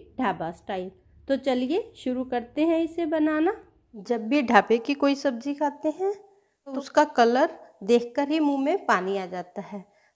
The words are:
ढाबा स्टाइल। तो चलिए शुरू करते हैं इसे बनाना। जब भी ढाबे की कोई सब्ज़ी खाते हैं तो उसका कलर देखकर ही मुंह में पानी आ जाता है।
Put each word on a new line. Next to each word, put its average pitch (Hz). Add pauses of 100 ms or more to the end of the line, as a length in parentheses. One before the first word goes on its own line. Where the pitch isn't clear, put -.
(180)
ढाबा 180
स्टाइल। 185 (380)
तो 269
चलिए 262
शुरू 254
करते 240
हैं 330
इसे 330
बनाना। 311 (380)
जब 220
भी 285
ढाबे 226
की 254
कोई 277
सब्ज़ी 277
खाते 285
हैं 381
तो -
उसका -
कलर 254 (260)
देखकर 240
ही 311
मुंह 277
में 359
पानी 196
आ 185
जाता 180
है। 196 (320)